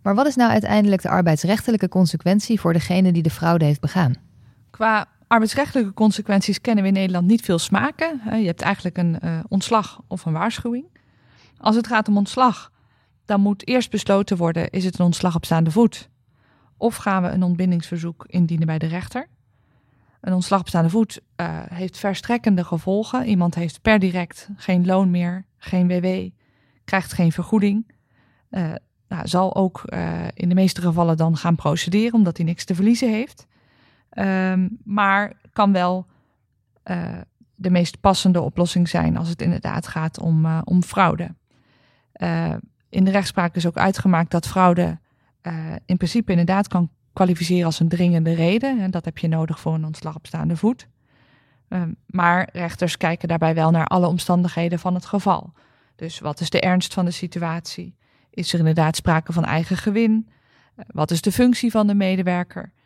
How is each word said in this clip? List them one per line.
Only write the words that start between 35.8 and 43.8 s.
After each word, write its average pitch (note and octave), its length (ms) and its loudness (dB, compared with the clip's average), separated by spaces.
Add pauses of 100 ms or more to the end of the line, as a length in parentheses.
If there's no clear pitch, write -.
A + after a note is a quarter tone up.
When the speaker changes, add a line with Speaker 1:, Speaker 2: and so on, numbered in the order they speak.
Speaker 2:
eh, F3 340 -8 (380)
de F#3 140 -4
meest F3 300 2
passende F#3 420 4
oplossing F3 480 0
zijn D#3+ 280 0
als E3 120 -4
het E3+ 120 -8
inderdaad - 460 -2
gaat D#3+ 320 -6
om, D#3+ 260 2
eh, D#3+ 180 0
om F3+ 200 2
fraude. E3+ 520 0 (760)
Eh, E3 420 -2 (360)
in F#3+ 140 0
de F#3+ 80 4
rechtspraak F#3 440 -2
is E3+ 120 -2
ook E3+ 100 -2
uitgemaakt F3+ 540 2